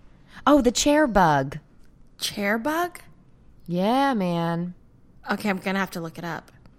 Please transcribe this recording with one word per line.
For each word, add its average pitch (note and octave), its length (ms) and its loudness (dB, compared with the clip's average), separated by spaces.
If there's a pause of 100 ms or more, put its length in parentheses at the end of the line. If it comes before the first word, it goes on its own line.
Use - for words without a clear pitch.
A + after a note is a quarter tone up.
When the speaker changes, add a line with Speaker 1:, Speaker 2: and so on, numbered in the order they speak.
(480)
Speaker 1:
Oh, C#4+ 140 8
the A#3 100 4
chair D4 340 4
bug. D3+ 540 2 (580)
Speaker 2:
Chair G#3 400 -4
bug? D#4 420 -4 (680)
Speaker 1:
Yeah, A#3 480 0
man. F3 580 -4 (560)
Speaker 2:
Okay, G3+ 200 -4
I'm F#3+ 100 -2
gonna F#3+ 200 -4
have F#3 120 -6
to E3+ 100 -10
look E3 160 -12
it E3 60 -12
up. E3 280 -10 (280)